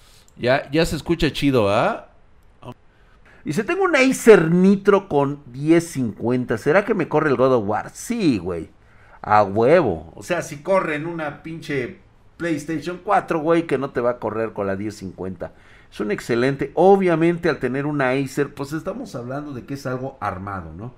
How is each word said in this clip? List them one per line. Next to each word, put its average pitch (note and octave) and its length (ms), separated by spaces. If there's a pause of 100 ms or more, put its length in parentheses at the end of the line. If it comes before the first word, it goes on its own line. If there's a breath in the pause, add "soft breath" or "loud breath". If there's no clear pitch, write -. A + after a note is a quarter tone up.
(360 soft breath)
Ya, B2 340
ya D#3+ 140
se E3 120
escucha D#3+ 360
chido, B2 380
¿ah? C#3+ 380 (1400 soft breath)
Dice, E3+ 200
"Tengo F#4 200
un F4 120
Acer A#3+ 540
Nitro G3 580
con C#3+ 380
diez D#3 440
cincuenta. A#2+ 680
¿Será E3 260
que - 100
me D#3 140
corre D3+ 220
el B2 60
God B2+ 180
of G#2 140
War?" G#2 240
Sí, F3+ 460
güey. E2+ 320 (500 soft breath)
A G#2+ 240
huevo. G#2 720
O - 80
sea, E3+ 180
si C#3+ 200
corre E3 340
en D3+ 100
una D#3+ 380
pinche C#3+ 560 (380)
PlayStation E3 640
cuatro, F3 360
güey, E3 280
que C#3 100
no C3+ 120
te C3 100
va A#2+ 100
a A#2+ 80
correr A2 340
con G2+ 140
la F#2+ 100
diez G2+ 200
cincuenta. F2+ 560 (400 soft breath)
Es - 80
un G#2+ 100
excelente, C3+ 640
obviamente, F3 760
al C#3+ 100
tener C3+ 280
una C#3+ 240
Acer, C3+ 440
pues C#3+ 180
estamos G3 420
hablando C#3 380
de A#2 120
que C#3 100
es C3+ 120
algo B2+ 340
armado, F#2+ 520
¿no? F#2+ 140 (120)